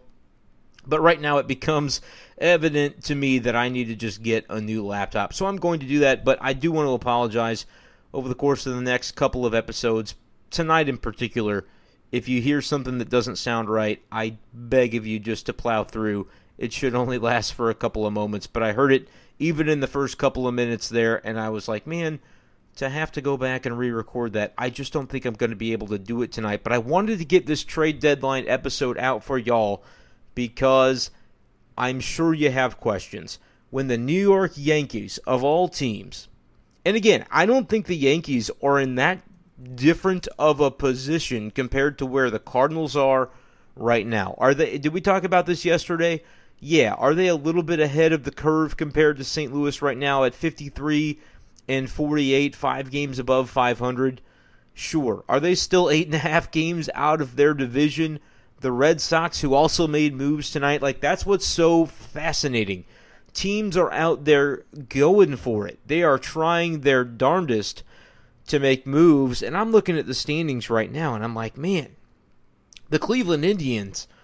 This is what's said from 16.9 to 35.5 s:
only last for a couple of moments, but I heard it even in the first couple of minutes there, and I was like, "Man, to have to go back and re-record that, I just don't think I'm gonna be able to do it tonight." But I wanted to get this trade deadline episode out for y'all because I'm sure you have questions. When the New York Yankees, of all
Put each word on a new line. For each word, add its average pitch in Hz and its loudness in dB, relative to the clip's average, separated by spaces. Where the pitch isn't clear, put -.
only 123 -2
last 117 0
for 117 -2
a 110 0
couple 110 -2
of 104 -4
moments, 104 -4
but 113 -2
I 107 2
heard 135 4
it 131 2
even 156 0
in 151 2
the 135 0
first 135 -4
couple 127 0
of 123 0
minutes 120 -2
there, 113 0
and 110 -4
I 110 -4
was 110 -8
like, 107 -6
"Man, 160 -6
to 139 -4
have 151 -4
to 147 -8
go 139 -2
back 127 -4
and 120 -6
re-record 120 -4
that, 104 -2
I 127 -4
just 131 -10
don't 139 -6
think 135 -6
I'm 120 -4
gonna 113 -4
be 113 -4
able 107 -6
to 101 -4
do 117 -6
it 117 -6
tonight." 104 -4
But 113 -2
I 120 2
wanted 180 0
to 160 -8
get 170 4
this 147 -2
trade 156 -2
deadline 135 0
episode 127 -2
out 123 -2
for 135 -2
y'all 110 0
because 131 2
I'm 127 -2
sure 165 0
you 147 2
have 127 0
questions. 98 -6
When 131 -4
the 117 0
New 123 -2
York 196 4
Yankees, 143 -2
of 127 2
all 160 2